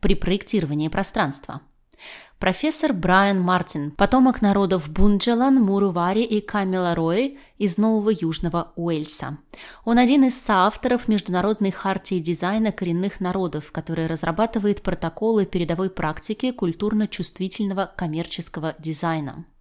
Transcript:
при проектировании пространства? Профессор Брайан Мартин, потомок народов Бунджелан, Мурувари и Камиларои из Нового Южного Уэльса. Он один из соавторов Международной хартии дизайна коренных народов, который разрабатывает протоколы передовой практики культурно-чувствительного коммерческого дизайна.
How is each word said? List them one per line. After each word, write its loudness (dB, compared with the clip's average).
при 4
проектировании -2
пространства? -6
Профессор 0
Брайан 2
Мартин, -2
потомок 4
народов 2
Бунджелан, 4
Мурувари 2
и 0
Камиларои 0
из 0
Нового 2
Южного -2
Уэльса. -4
Он 4
один 6
из 2
соавторов 2
Международной 0
хартии -4
дизайна -2
коренных -4
народов, -4
который -4
разрабатывает -2
протоколы -2
передовой -2
практики -4
культурно-чувствительного -4
коммерческого -6
дизайна. -6